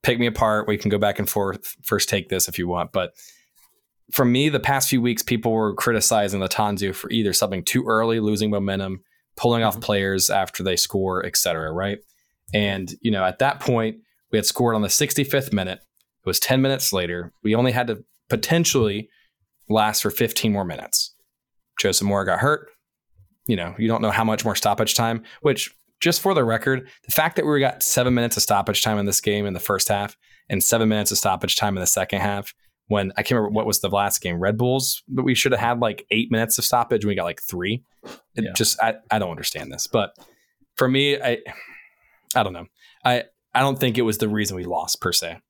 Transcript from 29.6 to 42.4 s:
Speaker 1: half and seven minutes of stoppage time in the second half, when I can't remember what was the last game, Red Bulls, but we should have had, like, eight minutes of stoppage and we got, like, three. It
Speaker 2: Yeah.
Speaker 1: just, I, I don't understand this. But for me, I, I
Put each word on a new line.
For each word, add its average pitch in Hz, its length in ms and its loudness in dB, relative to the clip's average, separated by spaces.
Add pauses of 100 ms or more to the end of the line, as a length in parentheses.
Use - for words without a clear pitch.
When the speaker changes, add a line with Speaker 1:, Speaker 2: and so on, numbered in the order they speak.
Speaker 1:
half 101 280 -2 (320)
and - 160 -2
seven 113 260 4
minutes 107 200 0
of 101 80 -2
stoppage 92 380 0
time 101 200 0
in 90 60 -4
the 87 60 0
second 95 340 0
half, 101 320 -4 (340)
when 101 300 0
I 107 60 -2
can't 123 160 0
remember 107 160 0
what 110 100 0
was 104 160 0
the 98 80 -2
last 101 320 2
game, 87 180 -4
Red 104 200 0
Bulls, 127 480 0
but 127 180 -4
we 131 80 2
should 131 200 2
have 110 60 0
had, 120 200 0
like, 110 320 -2
eight 113 200 0
minutes 113 280 0
of - 60 -2
stoppage 117 380 2
and 104 60 0
we 98 60 0
got, 90 80 -2
like, 85 180 -6
three. 95 400 -4 (540)
It 117 80 -2
Speaker 2:
Yeah. 92 100 -6
Speaker 1:
just, - 260 0
I, 113 180 0 (120)
I 107 80 2
don't 92 140 -2
understand 73 400 -8
this. - 160 -6
But 104 280 -2 (600)
for 131 120 2
me, 139 320 2
I, 120 200 0 (960)
I 120 80 2